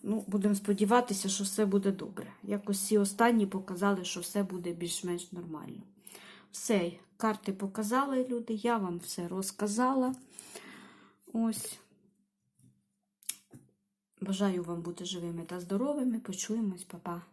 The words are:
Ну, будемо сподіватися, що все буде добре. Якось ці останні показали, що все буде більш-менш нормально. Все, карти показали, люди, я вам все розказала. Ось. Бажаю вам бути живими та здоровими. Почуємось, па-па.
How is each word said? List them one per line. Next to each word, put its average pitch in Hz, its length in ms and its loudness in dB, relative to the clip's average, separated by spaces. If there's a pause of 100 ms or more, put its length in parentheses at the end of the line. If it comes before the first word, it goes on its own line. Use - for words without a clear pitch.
Ну, 208 240 0
будемо 202 280 4
сподіватися, 202 720 4
що 196 160 0
все 208 220 2
буде 196 260 4
добре. - 400 -8 (100)
Якось 202 380 -2
ці 214 180 4
останні 208 480 6
показали, 190 580 0
що 180 160 -4
все 202 220 0
буде 180 300 -4
більш-менш 175 600 -4
нормально. 170 500 -10 (680)
Все, 175 400 2 (240)
карти 208 360 0
показали, 233 800 0
люди, 240 240 -2
я 233 220 2
вам 180 220 0
все 175 300 -6
розказала. 220 880 2 (1160)
Ось. 226 460 0 (2500)
Бажаю 190 420 0
вам 170 200 -4
бути 175 220 -8
живими 170 400 -6
та 180 160 -8
здоровими. 233 600 0
Почуємось, 196 640 -4
па-па. 175 380 -8 (100)